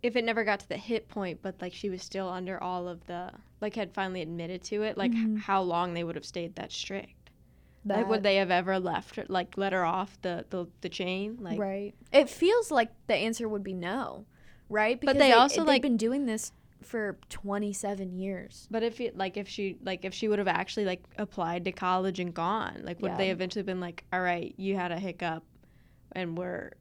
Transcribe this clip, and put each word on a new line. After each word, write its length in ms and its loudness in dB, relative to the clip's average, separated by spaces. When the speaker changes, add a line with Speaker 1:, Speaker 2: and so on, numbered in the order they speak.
Speaker 1:
if 140 -2
it 80 2
never 200 2
got 180 2
to 80 -20
the 80 -4
hit 300 -2
point, 340 -4
but, 200 -8
like, 120 -8
she 160 -4
was 120 -6
still 280 -6
under 320 -6
all 260 -4
of 180 -10
the, 260 -8
like, 140 -4
had 180 -4
finally 280 -2
admitted 420 -6
to 200 -2
it, 140 -2
like, 140 2
h- 60 2
Speaker 2:
Mm-hmm. 200 2
Speaker 1:
how 240 2
long 320 0
they 100 -2
would 120 -6
have 100 -10
stayed 300 -8
that 160 -8
strict. 420 -8
Like, 220 2
would 120 4
Speaker 2:
That 40 -4
Speaker 1:
they 140 6
have 140 4
ever 280 4
left 360 -4
her, 140 -6
like, 280 -2
let 160 0
her 120 2
off 360 -2
the, 280 -4
the, 180 -4
the 80 -6
chain? 500 -4
Like 200 -4
Speaker 2:
Right. 360 -4
It 180 8
feels 420 4
like 200 4
the 80 4
answer 320 0
would 160 -4
be 100 -6
no, 520 -6
right? 300 2
Speaker 1:
But 20 -6
Speaker 2:
Because 180 4
Speaker 1:
they 100 10
Speaker 2:
they, 40 12
Speaker 1:
also, 280 8
Speaker 2:
they've 60 4
Speaker 1:
like 140 6
Speaker 2:
been 160 4
doing 280 2
this 260 -4
for 360 -4
twenty-seven 840 -4
years. 580 -8
Speaker 1:
But 120 0
if 180 -2
it, 160 -4
like, 200 -2
if 100 -6
she, 340 -4
like, 240 -6
if 80 -6
she 140 -2
would 120 4
have 80 2
actually, 380 0
like, 180 -2
applied 480 -2
to 60 0
college 480 0
and 140 -2
gone, 500 -2
like, 180 -8
would 100 0
Speaker 2:
Yeah. 60 -4
Speaker 1:
they 140 2
eventually 320 -2
been 160 -4
like, 240 -8
"All 80 2
right, 360 0
you 180 0
had 160 -2
a 80 -4
hiccup, 440 -4
and 240 -4
we're" 440 -6